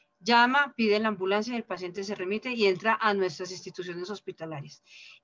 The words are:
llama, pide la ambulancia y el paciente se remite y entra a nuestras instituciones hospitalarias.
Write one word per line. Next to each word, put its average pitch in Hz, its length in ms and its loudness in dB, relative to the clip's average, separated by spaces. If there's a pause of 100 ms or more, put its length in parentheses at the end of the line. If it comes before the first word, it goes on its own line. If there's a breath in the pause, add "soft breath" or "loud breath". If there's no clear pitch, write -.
(200 soft breath)
llama, 240 560 4
pide 214 240 4
la 220 80 0
ambulancia 208 440 0
y 240 40 -4
el 226 80 -4
paciente 180 400 -8
se 202 100 -6
remite 202 380 -4
y 226 140 2
entra 196 280 2
a 214 180 2
nuestras 185 380 -2
instituciones 180 580 -10
hospitalarias. 160 760 -10 (420 loud breath)